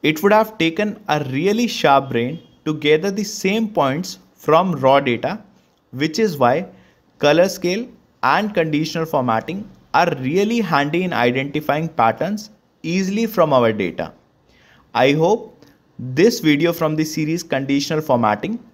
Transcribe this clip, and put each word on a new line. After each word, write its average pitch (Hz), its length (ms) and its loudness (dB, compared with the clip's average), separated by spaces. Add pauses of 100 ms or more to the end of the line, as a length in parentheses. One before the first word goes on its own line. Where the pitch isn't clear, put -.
It 151 180 0
would 202 120 4
have 214 240 2
taken 180 500 -2
a 151 180 -2
really 190 420 -2
sharp 135 420 2
brain 123 320 -4 (240)
to 156 80 -2
gather 156 380 0
the 202 120 -6
same 208 460 -4
points 151 500 -2 (140)
from 170 400 2
raw 135 260 4
data, 135 420 -2 (500)
which 151 280 -4
is 196 180 0
why 135 300 2 (500)
color 156 300 4
scale 185 400 -4 (360)
and 190 300 0
conditional 160 520 -2
formatting 139 600 -2 (260)
are 170 260 2
really 196 400 0
handy 165 440 -2
in 180 100 -4
identifying 139 760 -2
patterns 156 600 -2 (340)
easily 190 420 -2
from 165 280 2
our 120 180 4
data. 87 400 -4 (800)
I 131 200 4
hope 170 520 -2 (320)
this 131 440 0
video 156 320 2
from 156 240 -2
the 156 80 0
series 156 360 -4
Conditional 139 600 -2
Formatting 120 580 0 (140)